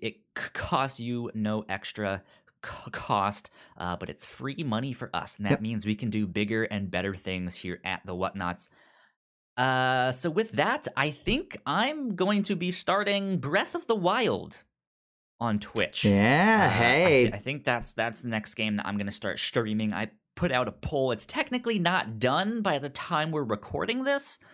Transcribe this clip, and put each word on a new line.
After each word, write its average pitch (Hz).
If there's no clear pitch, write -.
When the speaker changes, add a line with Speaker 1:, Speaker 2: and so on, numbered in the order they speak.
Speaker 1:
it 113
c-, -
costs 131
you 117
no 107
extra 98
c-, -
cost, 101
uh, 87
but 90
it's -
free 135
money 123
for 120
us, -
and 104
that 101
Speaker 2:
Yep. -
Speaker 1:
means 110
we 107
can 110
do 107
bigger 104
and 101
better 92
things 90
here 90
at 92
The 92
Whatnots. 90
Uh, 127
so 170
with 160
that, 208
I 147
think 262
I'm 240
going 202
to 202
be 180
starting 196
Breath 180
of 339
the 226
Wild 175
on 107
Twitch. -
Speaker 2:
Yeah, 143
Speaker 1:
Uh, 120
I 104
Speaker 2:
hey. 135
Speaker 1:
th-, 110
I 104
think 135
that's, 120
that's 113
the 120
next 110
game 107
that -
I'm 101
gonna 101
start -
streaming. 107
I 107
put 170
out 127
a 110
poll. 135
It's 113
technically 247
not 165
done 185
by 175
the 139
time 160
we're 151
recording 160
this, 277